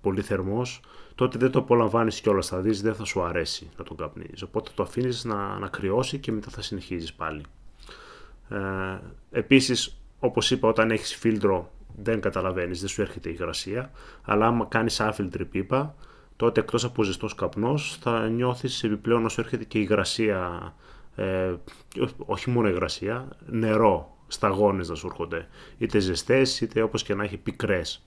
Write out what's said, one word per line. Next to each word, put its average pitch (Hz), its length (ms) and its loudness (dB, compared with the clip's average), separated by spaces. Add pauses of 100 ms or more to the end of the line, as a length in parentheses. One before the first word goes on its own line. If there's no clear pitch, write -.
πολύ 98 220 0
θερμός, 104 580 -2 (340)
τότε 127 240 0
δεν 127 120 4
το 135 80 4
απολαμβάνεις 117 600 4
κιόλας, 98 280 4
θα 92 120 -2
δεις, 98 220 2
δεν 110 120 0
θα 104 100 -8
σου 95 180 -2
αρέσει 82 560 -4
να - 60 -10
τον 80 120 -12
καπνίζεις. 82 460 -10
Οπότε - 320 -6
το 104 80 -2
αφήνεις 120 420 -2
να, 101 340 -4
να 98 100 -4
κρυώσει 110 500 -2
και 127 140 -4
μετά 107 180 -6
θα 101 120 -10
συνεχίζεις 87 520 -6
πάλι. 78 300 -8 (1040)
Ε, 95 500 -4 (320)
επίσης, 127 720 4 (180)
όπως 117 320 2
είπα, 127 180 4
όταν 113 220 4
έχεις - 260 -2
φίλτρο, 101 540 2 (320)
δεν 110 180 0
καταλαβαίνεις, 92 600 -2
δεν 98 80 -6
σου - 120 -4
έρχεται - 280 -4
η 82 60 -6
υγρασία, 95 560 -6 (320)
αλλά 104 240 4
άμα 117 180 4
κάνεις 113 360 0
άφιλτρη 101 440 -2
πίπα, 127 500 -2 (420)
τότε 113 240 4
εκτός 113 240 0
από 120 180 0
ζεστός 98 320 -2
καπνός, 120 680 -2
θα 113 280 0
νιώθεις 123 560 0
επιπλέον 113 380 4
να 113 60 2
σου - 120 -2
έρχεται 110 240 -2
και - 140 -2
υγρασία, 92 960 2 (400)
ε, 92 400 0 (460)
ό-, 123 160 0
όχι - 340 -4
μόνο 120 180 4
υγρασία, 90 600 -2 (180)
νερό, 110 680 2 (100)
σταγόνες 95 640 2
να 85 60 -6
σου 80 120 -8
έρχονται, 85 420 -6 (300)
είτε 110 200 2
ζεστές, 127 640 2
είτε 110 220 0
όπως 110 200 0
και 104 120 -2
να 101 100 -2
έχει 104 120 -6
πικρές. 95 720 -2